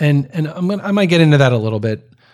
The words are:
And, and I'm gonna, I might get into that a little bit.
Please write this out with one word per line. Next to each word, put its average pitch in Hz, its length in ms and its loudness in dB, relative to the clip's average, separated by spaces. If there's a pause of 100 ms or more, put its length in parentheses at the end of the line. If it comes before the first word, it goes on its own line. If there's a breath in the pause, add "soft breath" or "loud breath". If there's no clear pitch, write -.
And, 143 320 0
and 156 160 -6
I'm 180 180 -6
gonna, 202 160 -4
I 202 80 -6
might 196 200 0
get 170 100 4
into 151 180 4
that 131 140 4
a 120 60 0
little 110 220 -4
bit. 107 300 -6 (240 soft breath)